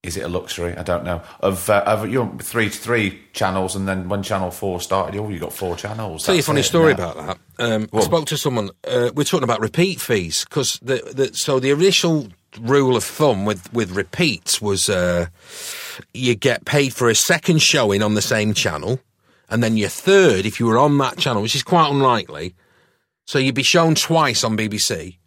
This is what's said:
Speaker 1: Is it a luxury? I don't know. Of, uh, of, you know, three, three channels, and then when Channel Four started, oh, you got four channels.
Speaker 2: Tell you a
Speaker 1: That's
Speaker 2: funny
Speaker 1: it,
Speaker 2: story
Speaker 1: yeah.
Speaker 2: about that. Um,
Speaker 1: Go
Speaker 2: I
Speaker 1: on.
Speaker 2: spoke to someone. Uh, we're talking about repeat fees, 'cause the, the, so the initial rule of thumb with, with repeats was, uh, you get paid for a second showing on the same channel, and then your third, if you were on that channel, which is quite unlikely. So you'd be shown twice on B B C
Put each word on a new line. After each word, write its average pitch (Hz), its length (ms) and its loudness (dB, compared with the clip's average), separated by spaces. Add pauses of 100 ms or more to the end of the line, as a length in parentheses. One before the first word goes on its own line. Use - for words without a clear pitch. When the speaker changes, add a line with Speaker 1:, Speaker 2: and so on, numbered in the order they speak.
Speaker 1:
Is 90 160 -8
it - 60 -6
a 85 40 -6
luxury? 87 480 -6
I 85 60 -10
don't 87 220 -2
know. 87 180 -4 (180)
Of, 95 300 -2
uh, 101 160 6
of, 107 220 0
you 120 160 0
know, 95 180 -8
three, 113 260 0
three 107 540 -2 (100)
channels, 95 440 -2
and 95 120 -4
then 92 220 -4
when 101 120 -2
Channel 95 280 -2
Four 90 300 -6
started, 95 380 -2
oh, 107 120 -6
you 90 80 -8
got 82 140 -8
four 90 240 -6
channels. 104 500 -8
Speaker 2:
Tell 190 80 2
you 165 60 4
a - 20 -2
Speaker 1:
That's - 60 -2
Speaker 2:
funny 147 120 2
Speaker 1:
it, - 40 0
Speaker 2:
story 165 240 4
Speaker 1:
yeah. 135 60 4 (160)
Speaker 2:
about 80 280 -10 (180)
that. 120 80 -2
Um, 110 220 0
Speaker 1:
Go 107 120 -2
Speaker 2:
I - 20 4
Speaker 1:
on. - 40 4
Speaker 2:
spoke 160 220 0
to 151 100 -4
someone. 113 340 -2 (160)
Uh, 120 280 0
we're 147 100 0
talking 147 200 0
about 113 160 0
repeat 165 400 0
fees, 90 440 -2
'cause - 380 -4
the, 127 140 -2 (180)
the, 135 200 0
so 135 260 0
the 135 100 0
initial 160 580 2 (320)
rule 127 360 4
of 107 80 0
thumb 117 400 0
with, 101 280 -4
with 107 200 -2
repeats 101 680 -2
was, 98 280 -2
uh, 90 380 0 (880)
you 123 220 0
get 117 300 0
paid 139 300 2
for 120 140 2
a 113 60 4
second 165 480 2
showing 107 400 2
on 107 120 2
the 104 80 0
same 107 320 0
channel, 90 460 -2 (480)
and 117 140 0
then 113 140 2
your 101 120 0
third, 165 580 4
if 107 140 -6
you 117 60 2
were 113 120 4
on 143 200 6
that 131 200 0
channel, 113 240 0
which 113 120 -4
is 143 80 -2
quite 165 280 4
unlikely. 113 640 0 (720)
So - 120 -2
you'd 131 160 0
be 135 80 0
shown 165 320 4
twice 151 500 2
on 110 120 0
B 107 120 -2
B 104 100 -4
C 90 480 -4